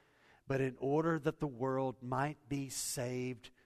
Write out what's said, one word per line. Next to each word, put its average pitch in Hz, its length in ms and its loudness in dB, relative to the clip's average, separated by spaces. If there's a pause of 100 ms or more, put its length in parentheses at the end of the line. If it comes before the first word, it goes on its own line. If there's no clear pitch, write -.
(460)
but 131 160 2
in 131 160 0
order 160 400 4
that 151 220 -2
the 156 60 2
world 131 560 0
might 131 460 -2
be 139 220 -4
saved 127 800 -4 (160)